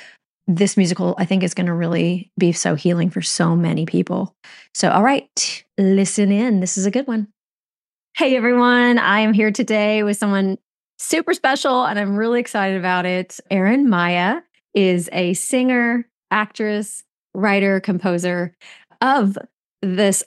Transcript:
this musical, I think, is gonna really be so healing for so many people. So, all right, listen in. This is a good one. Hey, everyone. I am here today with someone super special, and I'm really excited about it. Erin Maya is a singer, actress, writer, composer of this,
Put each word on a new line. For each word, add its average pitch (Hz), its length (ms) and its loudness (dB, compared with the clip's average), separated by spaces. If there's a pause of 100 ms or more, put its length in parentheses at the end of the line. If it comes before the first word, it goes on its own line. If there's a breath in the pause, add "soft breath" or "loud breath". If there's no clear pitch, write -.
(480 loud breath)
this 190 280 2
musical, 180 400 2
I 185 100 -2
think, 190 180 0
is 175 100 -4
gonna 175 220 -2
really 170 600 -2
be 175 140 2
so 170 240 0
healing 175 340 0
for 175 140 -6
so 170 320 0
many 165 320 0
people. 180 480 -4 (400 loud breath)
So, - 160 2
all 202 140 4
right, - 600 -2 (140)
listen 196 540 2
in. 214 260 2
This 180 180 -4
is 190 100 -2
a 202 40 0
good 254 160 -2
one. 220 220 -4 (880)
Hey, 262 200 2
everyone. 240 640 4
I 202 220 2
am 220 120 2
here 214 180 2
today 214 540 0
with 202 120 0
someone 196 400 0 (440)
super 330 340 -2
special, 262 500 0
and 208 140 -4
I'm 202 160 -2
really 226 240 0
excited 196 400 -2
about 180 280 -2
it. 180 340 -6 (100)
Erin 220 400 2
Maya 180 520 0 (300)
is 185 380 2
a 180 240 -2
singer, 240 760 -2 (220)
actress, 208 720 -4 (320)
writer, 196 460 2
composer 180 760 -2 (460 loud breath)
of 240 360 2 (460)
this, 196 440 0